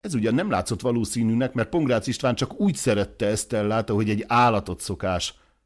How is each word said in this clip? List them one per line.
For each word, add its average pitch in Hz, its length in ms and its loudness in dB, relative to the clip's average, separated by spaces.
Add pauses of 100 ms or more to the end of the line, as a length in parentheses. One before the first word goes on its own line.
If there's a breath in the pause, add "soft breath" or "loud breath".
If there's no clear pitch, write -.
Ez 190 140 -8
ugyan 113 200 2
nem 175 160 0
látszott 92 300 -2
valószínűnek, 117 720 0
mert 117 160 -2
Pongrácz 135 380 0
István 123 280 0
csak - 260 -4
úgy 202 140 2
szerette 101 520 0
Estellát, 107 640 0
ahogy 107 200 2
egy 104 160 -2
állatot 113 540 2
szokás, 92 540 -4 (320 soft breath)